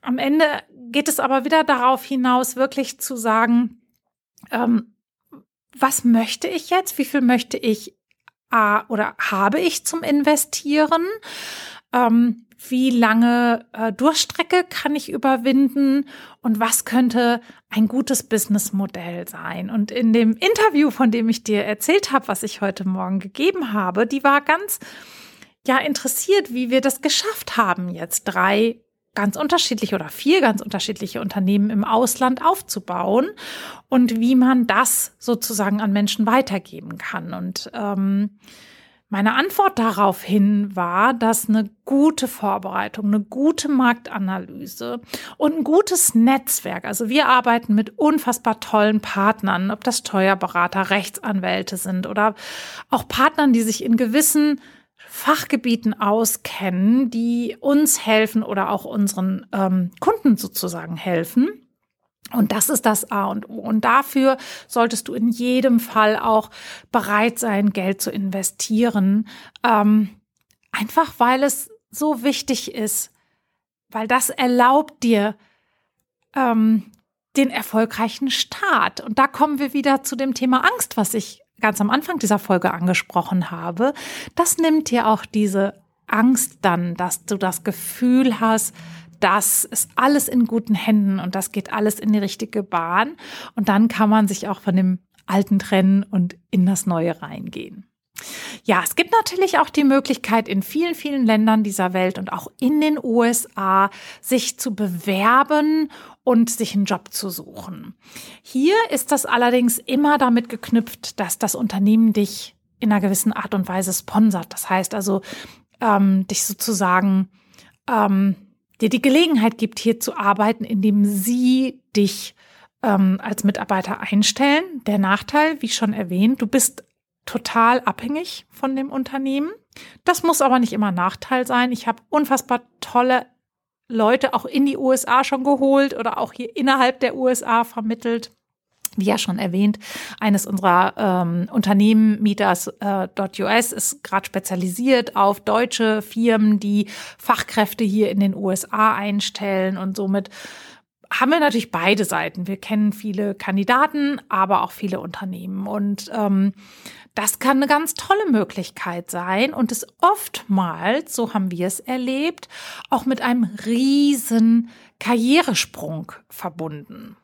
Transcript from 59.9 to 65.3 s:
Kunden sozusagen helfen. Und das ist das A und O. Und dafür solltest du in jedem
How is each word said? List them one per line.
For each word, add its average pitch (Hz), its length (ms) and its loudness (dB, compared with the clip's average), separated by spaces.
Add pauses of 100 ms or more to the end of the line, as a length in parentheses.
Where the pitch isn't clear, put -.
Kunden 359 360 2
sozusagen 170 600 -8
helfen. 175 520 0 (840)
Und 214 180 2
das 208 180 0
ist 277 160 0
das 214 260 0
A 202 140 -2
und 202 220 -6
O. 220 120 -12
Und 220 260 -2
dafür 262 520 2 (300)
solltest 233 400 -2
du - 60 -8
in 240 160 0
jedem 247 500 2